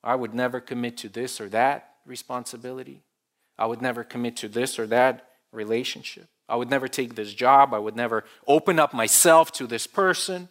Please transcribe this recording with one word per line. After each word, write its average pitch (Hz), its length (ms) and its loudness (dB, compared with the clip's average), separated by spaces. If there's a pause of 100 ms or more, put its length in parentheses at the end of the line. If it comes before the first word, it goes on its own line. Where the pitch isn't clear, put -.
I 120 140 -2
would 117 180 -6
never 123 260 -4
commit 120 380 -8
to 107 100 -14
this 117 320 -10
or 104 100 -12
that 127 540 -2
responsibility. 127 1000 -14 (520)
I 104 100 -2
would 113 140 -4
never 120 220 -4
commit 120 360 -6
to 113 100 -10
this 120 280 -4
or 110 120 -6
that 123 420 2 (220)
relationship. 113 760 -6 (200)
I 117 80 -2
would 120 120 -4
never 135 200 -2
take 120 260 -6
this 104 180 -10
job. 135 400 6
I 110 60 -2
would 107 160 -6
never 113 300 -2 (240)
open 160 320 4
up 147 120 4
myself 160 600 6
to 127 160 -8
this 113 180 -6
person. 180 640 -2